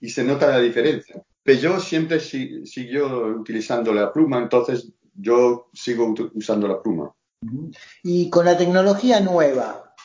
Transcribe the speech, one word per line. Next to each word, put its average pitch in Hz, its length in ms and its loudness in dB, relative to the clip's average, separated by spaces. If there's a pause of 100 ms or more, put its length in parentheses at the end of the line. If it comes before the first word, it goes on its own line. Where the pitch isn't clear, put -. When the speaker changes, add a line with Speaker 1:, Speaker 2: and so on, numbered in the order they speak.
Speaker 1:
y 117 80 -12
se 120 160 -4
nota 139 240 2
la 131 120 0
diferencia. 120 600 -2 (200)
Peugeot 143 380 -2
siempre 160 400 -4
si-, - 440 -10
siguió 127 640 -6
utilizando 113 680 -4
la 104 180 0
pluma, 139 280 0
entonces 120 520 0 (240)
yo 120 600 2
sigo 120 340 -2
ut-, 110 260 -4
usando 104 320 -2
la 95 140 -2
pluma. 82 320 -4 (300)
Speaker 2:
Ujú. 135 280 -10 (320)
Y 175 280 0
con 170 160 4
la 175 100 6
tecnología 196 640 4
nueva, 147 720 0 (100)